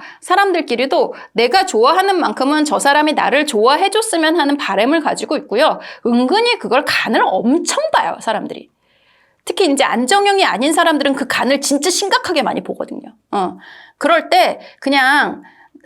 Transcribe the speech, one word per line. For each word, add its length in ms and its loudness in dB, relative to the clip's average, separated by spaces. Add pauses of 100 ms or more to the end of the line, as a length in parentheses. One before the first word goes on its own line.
(200)
사람들끼리도 920 0 (200)
내가 320 2
좋아하는 540 2
만큼은 460 0
저 140 0
사람이 340 2
나를 320 0
좋아해줬으면 920 2
하는 200 0
바람을 440 0
가지고 360 -4
있고요. 420 0 (260)
은근히 540 2
그걸 260 0
간을 380 -2
엄청 580 0 (120)
봐요, 260 0
사람들이. 500 -8 (760)
특히 260 0
이제 120 2
안정형이 600 0
아닌 300 0
사람들은 400 2
그 140 -6
간을 340 -2
진짜 280 -2
심각하게 520 -2
많이 200 -4
보거든요. 520 -12 (180)
어. 260 -4 (420)
그럴 300 0
때 300 2 (200)
그냥 640 0 (420)